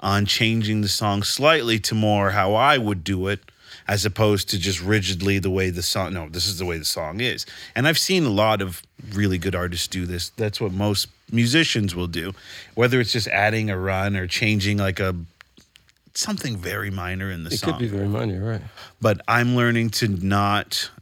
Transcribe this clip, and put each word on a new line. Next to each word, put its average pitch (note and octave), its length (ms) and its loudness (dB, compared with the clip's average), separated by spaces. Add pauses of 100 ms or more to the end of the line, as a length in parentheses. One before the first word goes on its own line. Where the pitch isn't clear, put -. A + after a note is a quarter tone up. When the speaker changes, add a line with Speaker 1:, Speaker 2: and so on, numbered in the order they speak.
Speaker 1:
on G2+ 260 2
changing A2 560 2
the G2+ 60 0
song G2+ 340 0
slightly C3 580 2
to - 140 -2
more G#2 380 4
how G2+ 220 4
I C#3 220 6
would G#2 280 0
do F#2+ 240 0
it, G2+ 120 -2 (480)
as G2 160 0
opposed G#2 460 2
to F#2+ 80 0
just F2 240 -2
rigidly G2 560 2
the F#2+ 120 -2
way F#2 200 0
the F2 120 -4
song, F#2 320 -2
no, D#2+ 140 -8
this F2 180 -4
is F#2+ 120 -4
the F#2+ 60 -4
way E2+ 120 -2
the D#2 80 -8
song E2+ 360 -4
is. A#2+ 260 -4 (300)
And B2+ 120 2
I've E3 100 2
seen F#3 260 2
a A#2+ 60 2
lot G#2 300 4
of F#2 220 -6 (300)
really F#2+ 260 2
good F2+ 160 -2
artists F2 340 -4
do F#2 180 -4
this. F2 300 -6
That's G#2+ 240 -4
what G2+ 120 -2
most G2+ 340 0 (240)
musicians A#2 640 2
will F2 140 -4
do, E2+ 260 -6 (400)
whether B2 260 4
it's G#2+ 120 0
just A#2 160 -2
adding G#2+ 420 2
a F#2 80 -2
run F#2+ 380 0
or F2+ 100 -2
changing, G#2 520 0
like, F#2+ 220 0
a, F#2 140 0 (1000)
something D#3 420 -4
very G2+ 340 -4
minor F#2 400 -4
in E2+ 140 -8
the E2 80 -6
Speaker 2:
It - 60 -4
Speaker 1:
song. - 140 -2
Speaker 2:
could - 80 -4
be A#2+ 80 -2
very G2 200 -2
minor, G2+ 320 -2
right. G#2+ 200 -4 (400)
Speaker 1:
But G#2+ 260 2
I'm A#2+ 300 4
learning A#2 340 4
to A2+ 180 0
not G2+ 840 0 (120)